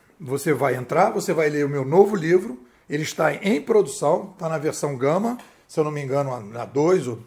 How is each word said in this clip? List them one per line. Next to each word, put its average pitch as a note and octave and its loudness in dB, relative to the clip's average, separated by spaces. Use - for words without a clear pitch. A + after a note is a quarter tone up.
Você C#3 -2
vai C3 0
entrar, D3 2
você G3 -2
vai D#3 2
ler D3 0
o - 0
meu C#3 -2
novo G3 4
livro, F#3 0
ele D3 -4
está D3+ 0
em G3+ 0
produção, G3+ 0
tá E3 -6
na D#3+ -4
versão D3 -4
Gama, F#3+ 0
se - -8
eu D#3 4
não D3+ -4
me D3 -6
engano, C3+ -2
na A2+ -10
dois D3+ 2
ou A#2 -8